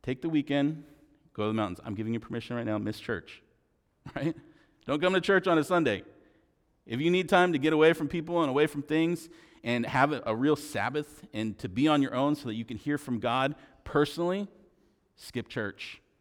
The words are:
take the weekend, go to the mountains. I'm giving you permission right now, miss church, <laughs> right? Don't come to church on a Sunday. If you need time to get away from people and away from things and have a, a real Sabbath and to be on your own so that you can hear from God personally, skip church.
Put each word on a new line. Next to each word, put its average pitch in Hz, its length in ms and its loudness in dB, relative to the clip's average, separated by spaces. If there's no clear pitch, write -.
take 127 180 -6
the 170 80 -4
weekend, 143 540 0
go 107 100 -4
to 104 40 0
the 107 60 0
mountains. 104 300 -2
I'm 104 120 -8
giving 110 180 -4
you 117 60 -2
permission 117 380 -8
right 117 80 -6
now, 107 120 -2
miss 107 220 -6
church, - 420 -8
<laughs> - 380 -20
right? 151 200 -2
Don't 147 160 -2
come 185 120 4
to 190 80 4
church 190 260 4
on 170 100 6
a 156 60 4
Sunday. 139 400 2
If 120 140 -4
you 156 100 2
need 180 200 2
time 180 240 6
to 156 40 0
get 151 160 2
away 156 200 6
from 160 140 -2
people 170 340 -2
and 151 80 2
away 143 180 2
from 147 160 -6
things 165 460 0
and 120 220 -2
have 135 260 2
a, 139 160 -4
a 113 80 0
real 139 200 4
Sabbath 131 760 -6
and 107 240 -4
to - 120 -8
be 120 180 2
on 147 160 4
your 135 100 -2
own 139 220 0
so 131 140 -10
that 110 60 -6
you 113 100 -6
can 113 120 -12
hear 143 220 -4
from 120 200 -4
God 131 360 0
personally, 175 640 0
skip - 320 -10
church. - 540 -10